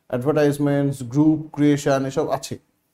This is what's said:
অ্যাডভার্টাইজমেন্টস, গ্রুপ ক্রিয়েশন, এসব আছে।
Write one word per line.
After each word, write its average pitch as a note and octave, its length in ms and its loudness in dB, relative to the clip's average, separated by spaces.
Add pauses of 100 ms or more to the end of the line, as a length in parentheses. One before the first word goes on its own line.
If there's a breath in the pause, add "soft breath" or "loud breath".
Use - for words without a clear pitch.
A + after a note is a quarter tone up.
অ্যাডভার্টাইজমেন্টস, C#3+ 960 0
গ্রুপ D3+ 500 2
ক্রিয়েশন, C#3+ 520 2
এসব C3+ 240 -4
আছে। C3+ 300 -6 (360)